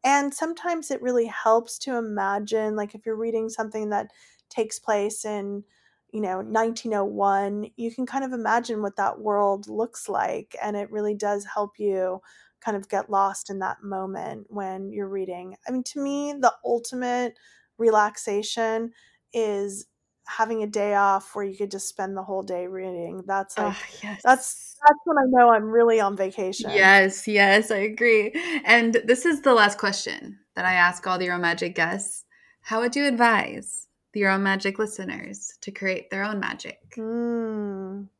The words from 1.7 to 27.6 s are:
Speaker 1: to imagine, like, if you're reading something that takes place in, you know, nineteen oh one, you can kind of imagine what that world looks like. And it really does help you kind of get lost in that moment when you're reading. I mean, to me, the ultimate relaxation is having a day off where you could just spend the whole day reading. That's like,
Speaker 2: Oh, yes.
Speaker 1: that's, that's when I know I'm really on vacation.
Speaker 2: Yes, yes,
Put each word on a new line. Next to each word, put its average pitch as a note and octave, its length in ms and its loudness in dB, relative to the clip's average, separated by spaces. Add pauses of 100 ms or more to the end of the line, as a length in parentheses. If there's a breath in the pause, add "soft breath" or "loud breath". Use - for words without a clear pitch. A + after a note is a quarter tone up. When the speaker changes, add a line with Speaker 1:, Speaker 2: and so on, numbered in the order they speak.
Speaker 1:
to B3+ 180 -4
imagine, G#3+ 800 -2
like, G#3 180 -6
if G#3 100 -18
you're A3 120 -4
reading A3+ 320 -2
something G#3+ 400 -6
that G#3 180 -2 (420 soft breath)
takes A3 300 -4
place G#3+ 460 -2
in, G3+ 380 -6 (480)
you G#3+ 100 -6
know, F#3 200 -2
nineteen A3+ 520 -2
oh G3+ 120 0
one, G3+ 720 0
you A#3 180 -6
can B3+ 120 -6
kind C4+ 180 -4
of C4 80 -6
imagine A3+ 500 -2
what G3+ 140 -4
that - 240 -2
world G3+ 480 0
looks G#3+ 420 -6
like. G3+ 520 -4
And G#3+ 160 -4
it A3 140 -8
really G#3 240 -4
does G#3 300 -4
help G#3 340 -6
you F#3+ 420 -2 (400 soft breath)
kind G#3 160 -4
of G3 120 -10
get G3 200 -4
lost G3 400 0
in G3 100 -8
that - 240 -6
moment G3 680 -8
when G3 420 -8
you're G3+ 180 -8
reading. F#3 480 -8 (100)
I B3 40 -8
mean, B3+ 120 -4
to - 180 -10
me, C#4+ 380 -4
the B3 140 6 (100)
ultimate B3 720 -2 (400 soft breath)
relaxation A3 1120 2 (420 soft breath)
is G3+ 540 -4 (380)
having A3 380 -2
a G#3+ 40 -4
day G#3 260 0
off G3 420 2
where G3+ 80 -4
you G3 140 -6
could G3+ 140 -4
just G3 180 -8
spend G3 260 -6
the F#3+ 80 -6
whole F#3+ 200 -4
day F3+ 240 -6
reading. F#3 580 -8
That's G3 320 -4
like, G#3 180 -2
Speaker 2:
Oh, - 80 -12 (180)
yes. G#3 220 -10
Speaker 1:
that's, - 580 0
that's D4 220 10
when D#4 140 2
I C4+ 100 6
know B3 240 8
I'm G#3+ 180 4
really A3+ 300 6
on G3+ 160 2
vacation. F#3+ 560 -4
Speaker 2:
Yes, F#3+ 560 6
yes, G#3 440 6